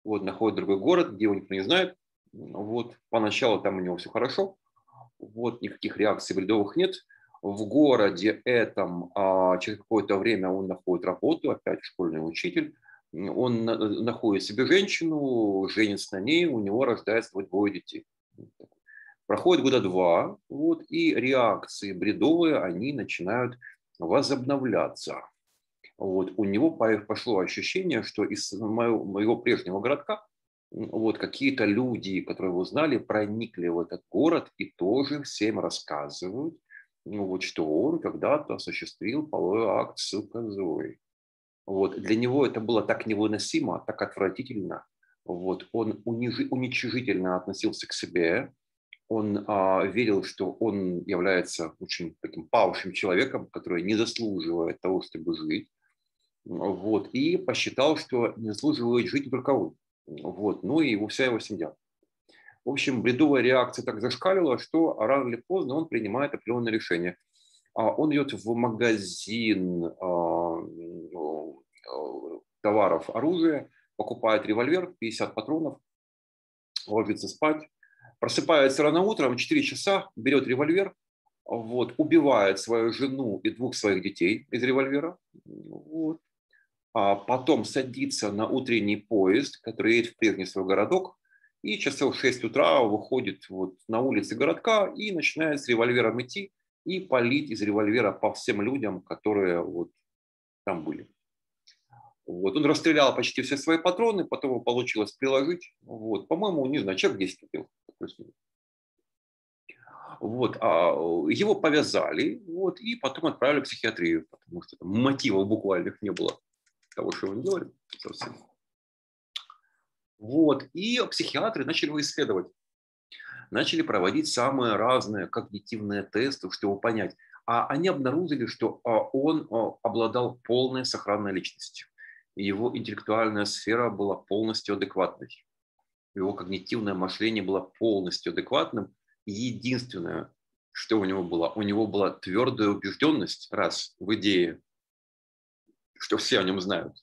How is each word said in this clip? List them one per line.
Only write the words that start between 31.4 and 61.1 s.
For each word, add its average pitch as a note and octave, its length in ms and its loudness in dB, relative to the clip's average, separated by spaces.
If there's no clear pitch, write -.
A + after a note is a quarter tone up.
люди, G#2 560 0
которые - 300 -4
его F2 140 -2
знали, C#3 320 0
проникли G#2+ 720 -2
в E2+ 100 0
этот - 220 -6
город D3+ 460 2
и - 200 -8
тоже C3+ 460 0
всем G#2 360 -2
рассказывают, F2+ 960 -6
ну, G2+ 200 -6
вот, F#2 180 -4
что - 240 -4
он A#2+ 320 0
когда-то G2+ 560 -2
осуществил - 720 -6
половой G2+ 400 0
акт A2 320 -2
с - 240 -6
козой. G2 760 -6
Вот, F#2+ 340 0
для - 140 2
него B2 300 2
это A2+ 160 -2
было A2 220 0
так A2 240 -2
невыносимо, G#2+ 800 -2
так - 140 -8
отвратительно. F#2+ 840 -4
Вот, F2+ 480 -6
он A2 320 -2
унижи-, A#2 460 -2
уничижительно A#2 840 -2
относился - 500 -6
к - 60 -10
себе. F2 600 -2
Он, G#2 380 -2
а, F#2+ 380 4
верил, G2 380 2
что - 300 -4
он F#2+ 520 -2
является F2+ 760 0
очень F2 420 -8
таким - 260 -10
павшим F#2+ 460 2
человеком, G2 540 0
который F2 360 -4
не G#2 120 0
заслуживает F#2+ 840 -2
того, F#2 220 0
чтобы E2 320 -6
жить. D#2 340 -4
Вот, F#2 680 -2
и D#3+ 240 2
посчитал, C#3+ 600 0
что A#2+ 400 0
не A2 120 -4
заслуживает A#2+ 580 2
жить C3+ 240 -2
только B2+ 200 0
он. A2+ 240 0
Вот, F2 560 -4
ну B2+ 180 0
и C#3 100 2
его, G#2+ 180 0
вся C3+ 160 0